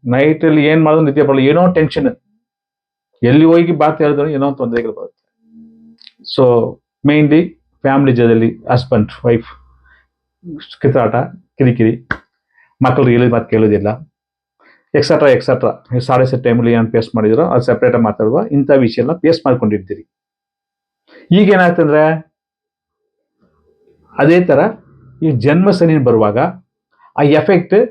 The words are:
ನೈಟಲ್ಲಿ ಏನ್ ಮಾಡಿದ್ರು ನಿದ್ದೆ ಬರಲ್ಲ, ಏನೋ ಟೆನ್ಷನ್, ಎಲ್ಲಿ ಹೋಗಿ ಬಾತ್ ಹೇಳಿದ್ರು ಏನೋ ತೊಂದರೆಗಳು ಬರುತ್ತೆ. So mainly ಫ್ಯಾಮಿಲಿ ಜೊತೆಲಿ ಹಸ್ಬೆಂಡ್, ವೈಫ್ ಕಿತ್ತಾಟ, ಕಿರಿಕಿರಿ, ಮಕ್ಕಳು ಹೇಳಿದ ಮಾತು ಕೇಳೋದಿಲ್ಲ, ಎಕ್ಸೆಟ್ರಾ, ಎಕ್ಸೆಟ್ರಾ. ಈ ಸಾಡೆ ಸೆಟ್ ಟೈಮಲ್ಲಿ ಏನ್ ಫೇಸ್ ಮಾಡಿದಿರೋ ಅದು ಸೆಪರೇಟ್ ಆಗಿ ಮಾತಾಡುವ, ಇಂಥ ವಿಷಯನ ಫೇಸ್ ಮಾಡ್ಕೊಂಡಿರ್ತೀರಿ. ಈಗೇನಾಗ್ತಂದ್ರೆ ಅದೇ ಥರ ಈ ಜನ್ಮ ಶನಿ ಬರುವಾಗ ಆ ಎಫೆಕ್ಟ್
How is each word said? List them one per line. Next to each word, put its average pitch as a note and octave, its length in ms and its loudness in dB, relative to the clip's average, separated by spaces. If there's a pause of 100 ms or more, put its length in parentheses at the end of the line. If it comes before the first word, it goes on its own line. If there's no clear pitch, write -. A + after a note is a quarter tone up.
ನೈಟಲ್ಲಿ D3+ 600 0
ಏನ್ D#3+ 180 2
ಮಾಡಿದ್ರು D#3 220 2
ನಿದ್ದೆ D3 160 0
ಬರಲ್ಲ, C3+ 180 2
ಏನೋ E3+ 320 2
ಟೆನ್ಷನ್, D3+ 440 -2 (1040)
ಎಲ್ಲಿ C#3 220 4
ಹೋಗಿ E3+ 280 2
ಬಾತ್ D#3 300 -2
ಹೇಳಿದ್ರು D3 260 -2
ಏನೋ C#3 240 -4
ತೊಂದರೆಗಳು A#2 400 -6
ಬರುತ್ತೆ. - 340 -18 (1080)
So C3+ 80 2 (640)
mainly D3+ 400 2 (340)
ಫ್ಯಾಮಿಲಿ C3+ 340 0
ಜೊತೆಲಿ A2+ 340 2 (220)
ಹಸ್ಬೆಂಡ್, A#2+ 540 -4
ವೈಫ್ A#2 220 -2 (1300)
ಕಿತ್ತಾಟ, B2+ 320 0 (440)
ಕಿರಿಕಿರಿ, A#2 360 0 (920)
ಮಕ್ಕಳು C3+ 220 0
ಹೇಳಿದ A#2+ 260 2
ಮಾತು A2+ 160 -4
ಕೇಳೋದಿಲ್ಲ, G#2+ 400 0 (1040)
ಎಕ್ಸೆಟ್ರಾ, D3+ 360 2
ಎಕ್ಸೆಟ್ರಾ. B2 420 -2 (240)
ಈ B2 40 -2
ಸಾಡೆ C3 260 0
ಸೆಟ್ B2+ 180 -4
ಟೈಮಲ್ಲಿ A#2 280 0
ಏನ್ A2+ 200 0
ಫೇಸ್ A2+ 240 -2
ಮಾಡಿದಿರೋ A2 300 0
ಅದು - 160 0
ಸೆಪರೇಟ್ B2 320 0
ಆಗಿ A#2 100 0
ಮಾತಾಡುವ, A2 360 -2 (100)
ಇಂಥ C#3+ 200 -2
ವಿಷಯನ B2 420 0
ಫೇಸ್ E3 340 -2
ಮಾಡ್ಕೊಂಡಿರ್ತೀರಿ. G#2 580 -4 (1300)
ಈಗೇನಾಗ್ತಂದ್ರೆ F3 720 2 (2250)
ಅದೇ E3+ 260 2
ಥರ D3 160 2 (600)
ಈ D#3+ 80 0
ಜನ್ಮ D3 400 0
ಶನಿ E3+ 280 2
ಬರುವಾಗ A2+ 400 0 (800)
ಆ C#3+ 40 0
ಎಫೆಕ್ಟ್ D#3 520 0 (160)